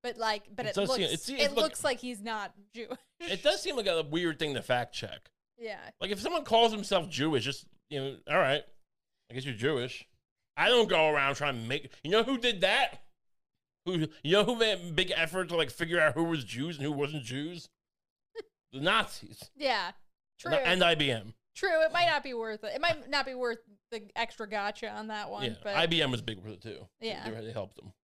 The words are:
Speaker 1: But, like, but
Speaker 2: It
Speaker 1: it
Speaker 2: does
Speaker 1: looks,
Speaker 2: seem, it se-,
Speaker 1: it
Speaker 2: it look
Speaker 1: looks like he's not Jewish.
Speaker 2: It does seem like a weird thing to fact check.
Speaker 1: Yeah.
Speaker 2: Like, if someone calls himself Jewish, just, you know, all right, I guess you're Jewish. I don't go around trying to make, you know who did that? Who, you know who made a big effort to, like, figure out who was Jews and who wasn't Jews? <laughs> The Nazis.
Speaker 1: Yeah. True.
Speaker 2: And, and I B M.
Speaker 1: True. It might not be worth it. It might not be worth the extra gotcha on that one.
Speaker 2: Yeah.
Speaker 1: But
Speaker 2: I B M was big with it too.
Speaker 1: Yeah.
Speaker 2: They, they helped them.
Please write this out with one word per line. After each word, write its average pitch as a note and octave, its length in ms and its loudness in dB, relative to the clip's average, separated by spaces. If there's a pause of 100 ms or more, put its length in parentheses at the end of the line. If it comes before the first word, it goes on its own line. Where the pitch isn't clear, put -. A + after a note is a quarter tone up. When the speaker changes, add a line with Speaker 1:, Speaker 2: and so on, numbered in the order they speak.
Speaker 1:
But, B3 140 -6
like, G#3+ 280 0 (100)
but A3 120 -4
Speaker 2:
It G#3 40 -2
Speaker 1:
it - 40 -6
Speaker 2:
does G3 140 2
Speaker 1:
looks, B3+ 120 2
Speaker 2:
seem, E3 120 0
it D#3+ 80 -2
se-, C4+ 140 -8
Speaker 1:
it C#4 80 -2
Speaker 2:
it C#4+ 120 2
look A#3+ 100 4
Speaker 1:
looks - 200 -4
like C4+ 160 0
he's A#3+ 220 -8
not G#3+ 320 -8 (200)
Jewish. A#3 240 -10 (220)
Speaker 2:
It E4+ 240 -4
does E4 180 2
seem E4+ 140 -4
like G#3 100 -2
a E3 160 2
weird D#3+ 380 -2
thing D3+ 140 -2
to A2+ 80 -2
fact B2 320 0
check. - 360 -12 (280)
Speaker 1:
Yeah. A3 200 -10 (220)
Speaker 2:
Like, F#3 100 -4
if G3 100 -4
someone D4+ 240 -2
calls A3+ 280 6
himself G3 360 0
Jewish, C3 360 0
just, C3+ 220 -6 (240)
you C#3+ 100 -4
know, C3+ 160 -6 (140)
all D#3+ 80 4
right, D3 240 4 (680)
I A#2 40 -14
guess C3 100 -6
you're C3+ 100 -6
Jewish. B2+ 540 -2 (480)
I E3 120 4
don't A#3 200 6
go D#3+ 220 6
around C#3 240 4
trying C3+ 260 -2
to A2+ 80 -6
make, C#3 240 -6 (100)
you D3+ 80 -6
know A3 120 6
who B3+ 160 0
did A3 240 2
that? A3+ 400 2 (840)
Who, E3+ 220 0 (160)
you D3+ 100 2
know G#3 120 8
who A#3+ 120 2
made A3 220 2
a F3 140 -10
big F3+ 220 0
effort E3 360 0
to, F3 60 0
like, D3+ 140 2
figure E3+ 300 0
out D#3 140 6
who E3 100 2
was D#3+ 200 0
Jews B2+ 320 -6
and B2+ 100 -4
who D3+ 60 0
wasn't C#3+ 320 -4
Jews? D3 440 -8 (680)
<laughs> - 380 -18
The C3+ 80 -8
Nazis. - 720 0
Speaker 1:
Yeah. A3+ 360 0 (480)
True. F4 140 -2
Speaker 2:
And, C#4 140 4
and F3+ 180 4
I E3+ 100 6
B D3 160 2
M. G#2+ 240 -4 (220)
Speaker 1:
True. E4 260 2
It D#4+ 100 4
might F4 140 4
not D4+ 160 2
be C4+ 120 -10
worth A3 300 -6
it. G#3+ 100 -6
It C4+ 60 -4
might D#4 300 0
not C#4 160 0
be C4 80 -8
worth A#3+ 240 -2 (320)
the A3 120 -8 (120)
extra A3+ 340 -4
gotcha G#3 420 -4
on G#3+ 180 -10
that G#3 220 -8
one. G3+ 140 -6
Speaker 2:
Yeah. E3 180 -4
Speaker 1:
But G2+ 140 -4
Speaker 2:
I E3 100 4
B E3 140 2
M C#3 100 2
was A#2 120 -2
big A2 220 -8
with G#2+ 100 -12
it F#2+ 80 -20
too. F#2+ 240 -14 (140)
Speaker 1:
Yeah. A3 280 -8
Speaker 2:
They, A2 180 -8
they A2+ 60 -10
helped G2+ 240 -8
them. - 160 -20 (120)